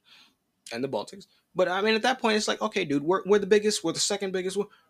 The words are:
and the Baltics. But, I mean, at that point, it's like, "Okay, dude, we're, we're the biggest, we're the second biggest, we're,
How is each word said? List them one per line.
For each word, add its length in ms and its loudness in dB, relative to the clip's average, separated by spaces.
and 100 -6
the 60 -2
Baltics. 380 -8
But, 140 2
I 120 -2
mean, 140 2
at 80 0
that 180 0
point, 160 2
it's 120 -2
like, 120 -2
"Okay, 240 -2
dude, 200 0
we're, 220 2
we're 120 6
the 80 -4
biggest, 380 4
we're 80 0
the 80 -4
second 320 -2
biggest, 240 -4
we're, 100 -2